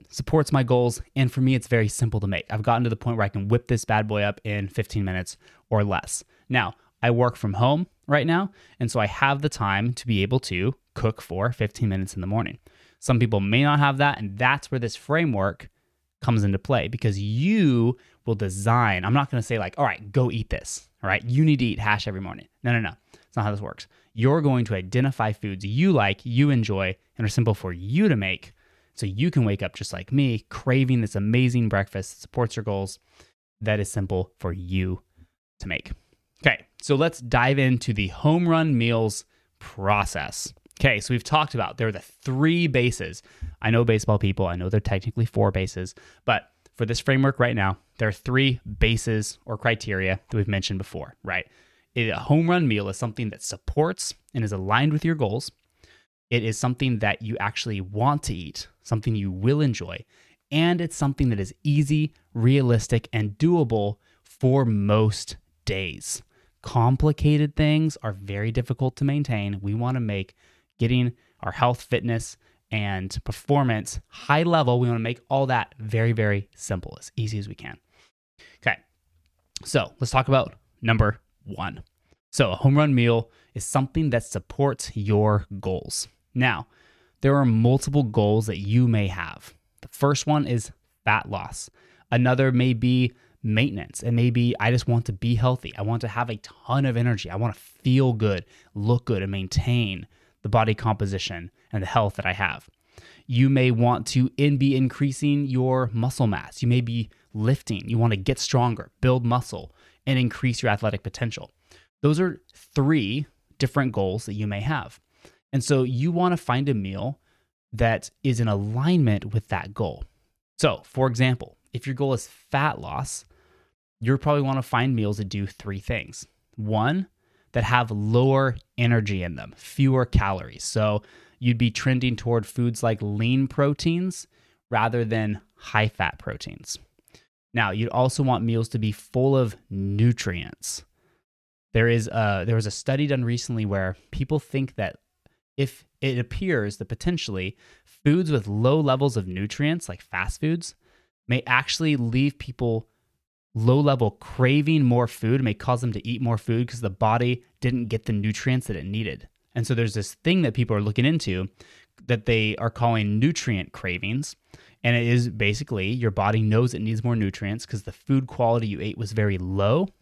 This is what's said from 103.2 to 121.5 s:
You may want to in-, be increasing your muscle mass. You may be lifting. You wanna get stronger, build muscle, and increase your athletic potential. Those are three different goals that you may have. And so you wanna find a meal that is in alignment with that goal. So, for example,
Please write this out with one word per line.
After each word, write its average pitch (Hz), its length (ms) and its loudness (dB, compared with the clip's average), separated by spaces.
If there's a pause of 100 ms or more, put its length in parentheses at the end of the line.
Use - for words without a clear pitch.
You 127 240 4
may 127 220 4
want 120 360 2
to 127 300 2
in-, 143 200 2
be 139 180 2
increasing 143 720 0
your 127 480 0
muscle 120 340 0
mass. - 340 -4
You 120 60 0
may 123 140 4
be 117 280 -4 (240)
lifting. 107 540 -2
You 117 100 -2
wanna 110 200 4
get 123 200 -2
stronger, 120 600 -2
build 127 260 2
muscle, 117 480 -4 (320)
and 131 120 2
increase 123 440 0
your 117 100 2
athletic 104 320 -2
potential. - 480 -8 (500)
Those 151 180 2
are 185 220 -2 (120)
three 139 720 0 (320)
different 131 340 0
goals 98 340 -2
that 104 100 -8
you 104 120 -4
may 101 140 -4
have. 131 400 -6 (500)
And 135 120 0
so 135 200 4
you 131 280 0
wanna 175 260 2
find 135 320 -2
a 135 40 2
meal 98 460 -4 (540)
that 113 360 0 (140)
is 123 160 2
in 113 80 2
alignment 110 880 2
with 110 160 0
that 98 240 -6
goal. 90 320 -4 (520)
So, 117 280 0
for 131 220 0
example, 123 500 0 (160)